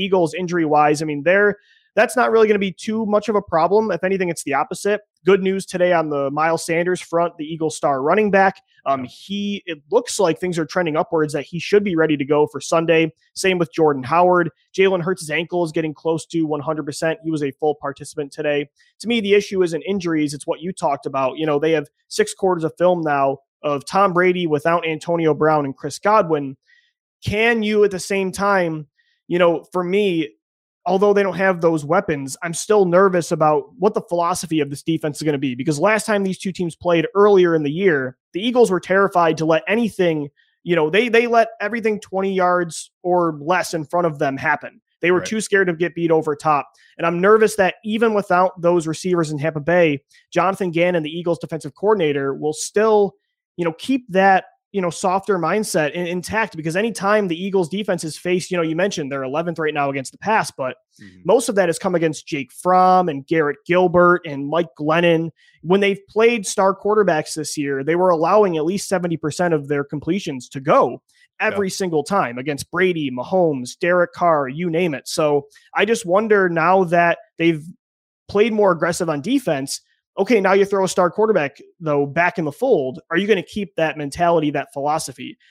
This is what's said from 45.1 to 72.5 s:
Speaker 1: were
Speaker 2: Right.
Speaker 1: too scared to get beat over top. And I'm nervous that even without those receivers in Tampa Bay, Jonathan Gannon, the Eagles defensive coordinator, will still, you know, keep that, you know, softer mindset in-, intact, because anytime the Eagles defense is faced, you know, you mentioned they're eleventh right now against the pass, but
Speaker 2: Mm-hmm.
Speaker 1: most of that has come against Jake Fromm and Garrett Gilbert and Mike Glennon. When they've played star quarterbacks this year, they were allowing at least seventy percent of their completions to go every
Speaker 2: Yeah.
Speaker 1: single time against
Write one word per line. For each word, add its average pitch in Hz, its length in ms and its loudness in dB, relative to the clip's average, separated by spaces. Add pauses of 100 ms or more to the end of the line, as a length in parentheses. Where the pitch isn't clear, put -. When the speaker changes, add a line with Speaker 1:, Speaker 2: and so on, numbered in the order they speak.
Speaker 1:
were 180 80 4
Speaker 2:
Right. 180 80 -4
Speaker 1:
too 220 140 -4
scared 196 280 0
to 175 60 0
get 165 200 -4
beat 170 160 0
over 156 260 2
top. 147 320 0 (300)
And 165 80 -2
I'm 170 140 0
nervous 214 360 4
that 185 280 2
even 220 280 0
without 185 480 0
those 170 260 2
receivers 165 440 -2
in 151 80 -6
Tampa 151 220 -4
Bay, 160 420 2 (300)
Jonathan 185 380 0
Gannon, 170 320 0
the 151 80 -8
Eagles 170 280 -4
defensive 156 360 -12
coordinator, 151 600 0
will 151 200 -4
still, 208 600 0 (420)
you 175 80 -4
know, 165 80 -2
keep 254 380 -6
that, 190 360 4 (260)
you 196 80 -4
know, 180 100 -2
softer 190 480 -2
mindset 165 540 -2
in-, 175 140 -6
intact, 180 500 -6
because 156 180 -6
anytime 208 540 -2
the 165 120 -6
Eagles 190 280 -2
defense 190 340 -4
is 156 140 -8
faced, 180 340 -4
you 180 60 -4
know, 170 60 0
you 160 120 -4
mentioned 165 380 -4
they're 139 100 -6
eleventh 160 360 -6
right 156 160 -4
now 143 160 -2
against 135 220 -8
the - 60 -20
pass, 196 320 -2
but 131 260 -8 (260)
Speaker 2:
Mm-hmm. 92 220 -20
Speaker 1:
most 226 240 2
of 220 80 -4
that 185 120 2
has 160 80 -2
come 185 200 -2
against 160 280 -2
Jake 139 280 -8
Fromm 185 560 4
and 139 180 -6
Garrett 147 300 0 (100)
Gilbert 175 580 4
and 143 220 -8
Mike 160 220 -2 (100)
Glennon. 165 520 2 (320)
When 185 180 2
they've 196 180 0 (100)
played 233 380 2
star 196 260 2
quarterbacks 190 600 0
this 151 240 -8
year, 143 240 -4
they 156 140 0
were 185 140 4
allowing 175 460 2
at 156 80 -2
least 185 240 -4
seventy 175 280 -2
percent 165 380 -2
of 143 120 -2
their 143 160 -2
completions 151 680 -6
to 143 100 -12
go 156 420 2 (380)
every 202 260 -2
Speaker 2:
Yeah. 180 60 -6
Speaker 1:
single 165 320 -2
time 147 340 -2
against 139 320 -6